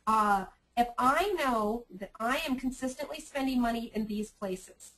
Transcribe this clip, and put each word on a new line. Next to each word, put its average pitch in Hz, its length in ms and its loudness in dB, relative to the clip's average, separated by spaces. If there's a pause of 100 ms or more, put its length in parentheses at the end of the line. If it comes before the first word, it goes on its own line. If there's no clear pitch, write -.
Uh, 208 380 4 (320)
if 240 100 4 (100)
I 311 360 4
know 240 600 0
that 190 260 -12
I 240 180 0 (100)
am 262 100 0
consistently 262 640 -6
spending 262 420 -2
money 233 320 -2
in 214 140 -2
these 214 240 -6
places, - 680 -10